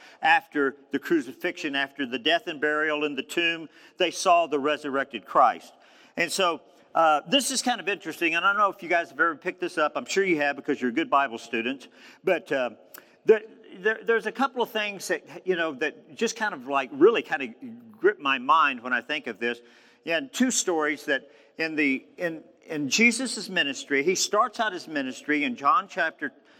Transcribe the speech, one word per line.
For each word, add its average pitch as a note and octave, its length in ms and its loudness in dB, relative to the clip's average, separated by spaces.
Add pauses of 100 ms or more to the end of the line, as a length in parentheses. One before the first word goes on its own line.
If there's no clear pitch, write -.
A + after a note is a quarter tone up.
(200)
after D#3 560 2 (140)
the C#3 80 -2
crucifixion, C#3+ 760 -2
after C#3 300 -2
the B2 140 -4
death D#3+ 300 0
and D#3 120 -10
burial D3+ 440 0
in D3 100 -4
the C3 80 -4
tomb, E3 460 -2 (280)
they F3 140 2
saw E3+ 360 4
the D3 120 -2
resurrected C3+ 680 -2
Christ. A2+ 480 2 (440)
And E3 160 -2
so, F3 280 0 (340)
uh, D#3 340 4
this B3+ 220 2
is C4 120 -2
kind A#3+ 180 -2
of E3 80 -6
interesting, E3 460 -2
and E3+ 100 0
I G3 80 2
don't G3+ 60 -2
know G#3 120 4
if - 120 -12
you E3+ 60 -10
guys E3 220 0
have B2+ 100 -10
ever E3 160 2
picked F3+ 240 -8
this E3+ 180 -4
up. D3+ 160 2
I'm B2+ 120 -4
sure G3 180 0
you E3+ 140 2
have C#3+ 180 0
because B2+ 260 -2
you're B2+ 80 0
good C3 200 -2
Bible C3+ 280 2
students. B2 480 -6 (380)
But, E3+ 260 -2
uh, B2+ 200 0 (540)
there, A3 180 6 (360)
there, G#3+ 240 0
there's G#3+ 240 0
a G#3+ 60 -4
couple B3+ 300 -2
of - 80 -2
things G#3 380 -6
that, D#3+ 380 -6
you F#3 80 2
know, E3 200 -2
that D3 420 -6
just A3+ 180 -2
kind G#3 200 -4
of, B2+ 120 -14
like, C3+ 260 0
really D#3 300 6
kind D#3 200 -6
of A#2 580 -14
grip G3+ 180 4
my C3+ 200 0
mind C#3 440 4
when B2 100 -4
I A#2+ 80 0
think D3+ 280 -6
of G#2 100 -8
this. A#2+ 220 -2 (440)
Yeah, E3 120 0
and C#3 160 -6
two B3 180 0
stories D3+ 540 -2
that C#3 260 -2 (280)
in D#3+ 180 -4
the, C3+ 280 0 (120)
in, E3 260 -6 (240)
in D3+ 220 -4
Jesus' A3+ 600 0
ministry, C#3+ 540 -2
he F3+ 120 2
starts G#3+ 440 0
out A3 140 -2
his D#3+ 160 -12
ministry D3 560 -4
in B2+ 100 -2
John D3+ 340 2
chapter, D#3+ 440 -4 (280)